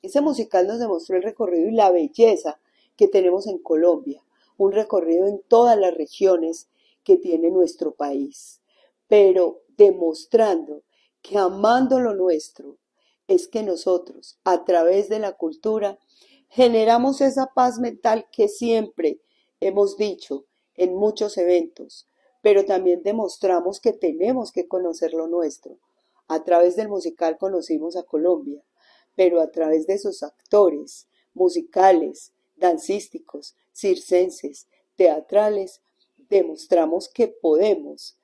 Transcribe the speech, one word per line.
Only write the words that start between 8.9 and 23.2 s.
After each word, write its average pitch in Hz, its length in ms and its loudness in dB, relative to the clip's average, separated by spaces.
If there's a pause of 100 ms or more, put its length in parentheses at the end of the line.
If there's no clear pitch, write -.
pero 190 560 4 (140)
demostrando 170 1040 2 (400)
que 403 160 -6
amando 254 640 0
lo 226 140 -2
nuestro 156 640 -4 (520)
es - 180 2
que 220 160 -8
nosotros, 180 800 -6
a 175 220 0
través 185 440 2
de 214 120 -4
la 196 120 -6
cultura, 202 680 -6 (480)
generamos 240 720 2
esa 269 340 0
paz 247 240 0
mental 233 540 -4
que 208 160 0
siempre 214 720 -2 (400)
hemos 196 360 0
dicho 185 480 -8 (300)
en 180 220 -2
muchos 208 420 -4
eventos, 175 680 -2 (340)
pero 196 220 4
también 185 380 -2
demostramos 190 800 -4